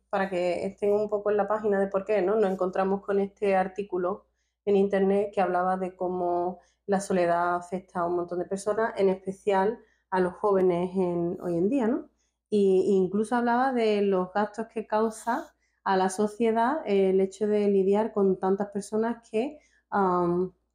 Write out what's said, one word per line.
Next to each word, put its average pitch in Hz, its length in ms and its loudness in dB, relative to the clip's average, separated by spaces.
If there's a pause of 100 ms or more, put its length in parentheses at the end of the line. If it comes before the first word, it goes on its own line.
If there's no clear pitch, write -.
para 196 200 -2
que 180 360 -2
estén 202 280 -2
un 208 160 0
poco 208 200 -2
en 208 60 2
la 196 140 0
página 208 320 0
de 196 60 0
por 196 180 -4
qué, 214 160 0
¿no? 196 160 0
Nos 202 120 2
encontramos 190 520 -2
con 196 180 -2
este 196 380 -2
artículo 190 680 -4 (360)
en 202 140 2
internet 196 580 2
que 202 60 0
hablaba 180 340 0
de 185 220 -6
cómo 180 640 -4 (240)
la 190 160 0
soledad 175 560 0
afecta 180 420 -8
a 170 60 0
un 175 100 0
montón 175 240 -4
de 175 60 -4
personas, 214 500 -2
en 196 140 4
especial 190 680 0 (320)
a 185 100 0
los 185 140 -2
jóvenes 185 600 2
en, 175 460 0
hoy 175 160 -2
en 180 100 2
día, 240 220 0
¿no? 302 200 -4 (400)
Y, 190 400 4
e 202 40 4
incluso 190 420 0
hablaba 240 380 0
de 220 280 2
los 185 300 0
gastos 214 420 -4
que 220 140 -8
causa 226 680 -2 (300)
a 190 140 2
la 190 120 2
sociedad, 226 760 0
eh, 196 240 2
el 190 100 4
hecho 196 280 -2
de 208 200 2
lidiar 202 460 2
con 196 260 2
tantas 196 300 0
personas 220 600 -4
que, 262 300 -4 (300)
am, 180 640 0 (220)